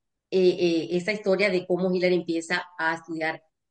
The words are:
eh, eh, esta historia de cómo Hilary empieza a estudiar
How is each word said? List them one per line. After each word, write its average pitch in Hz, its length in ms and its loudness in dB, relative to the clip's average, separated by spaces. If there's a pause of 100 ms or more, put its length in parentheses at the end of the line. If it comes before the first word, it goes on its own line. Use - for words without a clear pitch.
(320)
eh, 180 280 4
eh, 170 280 0 (100)
esta 180 140 -2
historia 202 380 2
de 180 180 0
cómo 180 260 0
Hilary 180 220 2
empieza 170 500 -2 (120)
a 165 180 -2
estudiar 160 480 -6 (280)